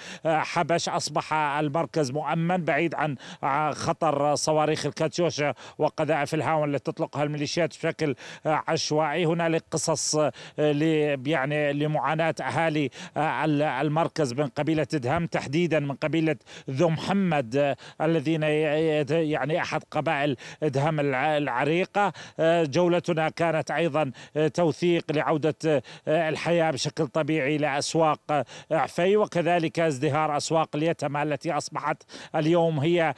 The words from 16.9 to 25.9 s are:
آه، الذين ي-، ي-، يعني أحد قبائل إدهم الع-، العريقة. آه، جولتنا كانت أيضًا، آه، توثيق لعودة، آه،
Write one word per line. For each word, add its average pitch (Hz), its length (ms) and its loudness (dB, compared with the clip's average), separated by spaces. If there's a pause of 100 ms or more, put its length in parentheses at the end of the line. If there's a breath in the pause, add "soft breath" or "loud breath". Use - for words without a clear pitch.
آه، 139 200 2 (260 loud breath)
الذين 156 420 0
ي-، 156 40 0
ي-، 151 840 2
يعني 147 300 0
أحد 151 300 -4
قبائل 147 440 0 (280 loud breath)
إدهم 151 360 2
الع-، 143 380 0
العريقة. 151 760 0 (260 loud breath)
آه، 165 240 4
جولتنا 165 680 0
كانت 160 420 -2
أيضًا، 151 400 0 (260 loud breath)
آه، 156 100 4
توثيق 170 640 0
لعودة، 147 440 0 (100)
آه، 151 160 2 (480 loud breath)